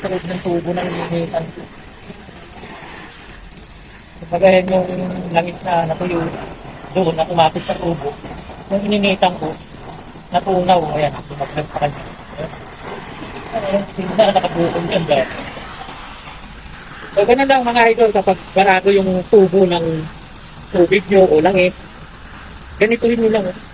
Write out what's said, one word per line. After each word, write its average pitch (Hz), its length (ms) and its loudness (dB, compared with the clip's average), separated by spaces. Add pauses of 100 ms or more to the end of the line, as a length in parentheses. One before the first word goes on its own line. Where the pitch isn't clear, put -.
sa 190 80 -4
loob 185 160 -4
ng 180 160 -6
tubo 170 320 0
ng 180 160 -2
ininitan 170 640 -2
ko. - 80 -14 (2750)
Kumbaga 175 240 4
yan 185 240 4
yung 185 160 2 (400)
langis 170 320 -2
na 170 240 0
natuyo 165 400 -2 (720)
doon 170 160 2
na 160 160 0
kumapit 170 400 2
sa 185 80 -2
tubo. 147 400 -4 (560)
Yung 202 160 0
ininitan 196 480 2
ko, 156 160 -4 (800)
natunaw. 180 480 4 (160)
Ayan, 151 160 2 (160)
lumaglag 147 400 -6
sa - 160 -2
kanya. 143 180 -4 (1600)
Ayan, 196 320 0
tingnan 180 320 2
na 202 160 6
nakabukol 170 480 0
dyan, 185 160 0
guys. 139 240 2 (1800)
So, 202 160 2
ganun 269 240 6
lang 262 160 4
mga 233 240 6
idol, 226 240 6
kapag 190 240 2 (160)
barado 190 400 6
yung 190 320 2
tubo 190 400 8
ng 165 400 0 (640)
tubig 185 400 4
nyo 190 160 8
o 156 160 6
langis, 185 320 4 (1040)
ganituhin 233 400 2
nyo 226 160 4
lang. 202 160 2
Oh. - 80 -8 (160)